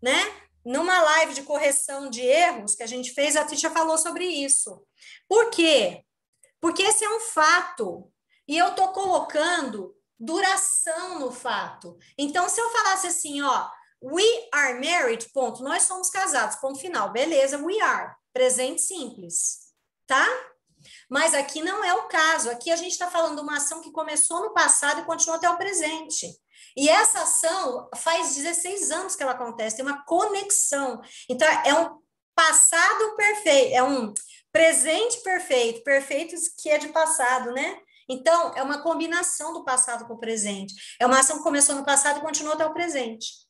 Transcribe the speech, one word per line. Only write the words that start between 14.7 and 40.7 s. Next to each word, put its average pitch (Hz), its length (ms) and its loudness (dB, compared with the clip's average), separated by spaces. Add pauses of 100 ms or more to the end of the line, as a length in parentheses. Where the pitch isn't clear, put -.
married", 254 560 -2
ponto, 240 340 -4
"nós 330 200 0
somos 370 260 -2
casados", 294 480 -2
ponto 277 220 -6
final. 262 320 -4
Beleza, 269 460 2
we 349 220 -2
are. 269 340 0 (200)
Presente 254 480 0
simples, - 920 -6 (320)
tá? 285 220 4 (840)
Mas 294 240 2
aqui 285 280 -2
não 392 220 -2
é 359 100 2
o 415 140 -2
caso. 311 420 2
Aqui 240 200 -8
a 330 60 4
gente 339 220 -6
tá 359 120 -4
falando 330 260 0
de 294 60 -8
uma 294 160 -6
ação 320 240 -4
que 311 100 -18
começou 311 500 -2
no 427 120 -6
passado 302 480 2
e - 40 -10
continua 330 320 -4
até 339 120 2
o 359 80 0
presente. 320 720 -6 (500)
E 285 120 4
essa 403 340 4
ação 330 720 -2
faz 330 400 0
dezesseis 339 560 -4
anos 359 240 -6
que - 80 -6
ela 262 80 -2
acontece, 226 460 -6
tem 269 80 -6
uma 285 200 -6
conexão. 359 960 -2 (280)
Então, 254 180 2
é 277 260 2
um 330 260 0 (360)
passado 359 800 6
perfeito, 381 580 4
é 254 100 4
um 254 300 -2 (380)
presente 330 680 2
perfeito, 269 640 -2
perfeito 294 520 -2 (260)
que 320 80 -6
é 302 80 6
de 294 120 -4
passado, 254 640 0
né? 302 300 -6 (280)
Então, 320 460 2
é 262 80 -2
uma 285 180 -4
combinação 330 720 -2
do 330 100 -12
passado 247 440 0
com 226 80 -12
o 220 40 -18
presente. 202 540 -6 (260)